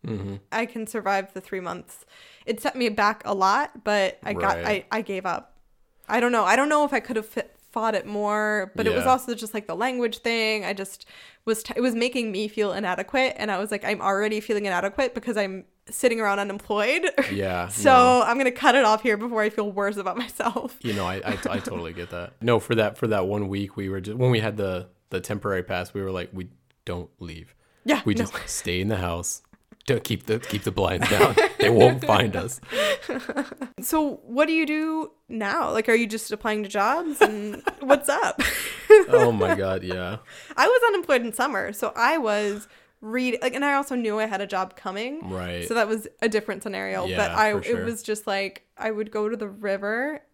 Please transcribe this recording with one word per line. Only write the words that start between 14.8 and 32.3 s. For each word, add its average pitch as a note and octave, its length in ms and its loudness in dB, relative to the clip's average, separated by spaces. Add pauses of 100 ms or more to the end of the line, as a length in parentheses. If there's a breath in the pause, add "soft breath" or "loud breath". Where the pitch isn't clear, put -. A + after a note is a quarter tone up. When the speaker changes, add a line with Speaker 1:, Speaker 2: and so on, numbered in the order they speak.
Speaker 2:
because A3 220 -4
I'm F#3+ 260 -4 (260)
sitting A#3 320 2
around G3+ 180 0
unemployed. G#3 720 0 (100)
<laughs> B3+ 120 0
Speaker 1:
Yeah, F#2 360 -2
Speaker 2:
So G#2 240 2
Speaker 1:
no. B3 340 8
Speaker 2:
I'm A#3+ 120 2
gonna C4 140 2
cut B3 240 4
it C4+ 100 6
off G#3+ 180 4
here G#3+ 140 2
before A3+ 240 -2
I G#3 80 2
feel G#3 220 -4
worse G3+ 260 -2
about F#3 200 -4
myself. A#3+ 640 -6
Speaker 1:
You A2 120 -4
know, G2 120 -2
I, F#2 100 -2
I, G2+ 220 -4 (120)
I G2 100 -2
totally E2+ 340 -8
get F2 180 -10
that. F2 300 -10
No, A2+ 180 4
for - 160 0
that, G#2+ 220 2
for A#2+ 100 -2
that G2 200 2
one G2+ 200 -2
week, G2 280 -6
we G2 140 -4
were F#2+ 120 -4
ju-, G#2 140 -8
when B2+ 160 4
we A2+ 80 4
had G#2+ 180 -2
the, F#2 300 -4 (220)
the F#2 100 -4
temporary F#2+ 440 -4
pass, F2+ 300 -4
we G2 80 -6
were F#2+ 100 -4
like, F2+ 220 -6
"We F2+ 160 -10 (360)
don't F2+ 240 -6 (100)
leave. D#2+ 340 -16 (320)
Speaker 2:
Yeah, C#4+ 200 2
Speaker 1:
We G#2+ 80 4
Speaker 2:
no. - 120 0
Speaker 1:
just - 80 -12 (140)
stay - 340 -4
in G2 60 0
the G#2+ 100 0
house. F2 440 -4 (440)
Don't A#2+ 180 0
keep - 240 -4
the, A2 120 0
keep G#2+ 240 -6
the G#2+ 80 0
blinds F#2 380 0
down. - 260 4 (240)
They - 100 6
won't B2 360 8
find G#2 300 4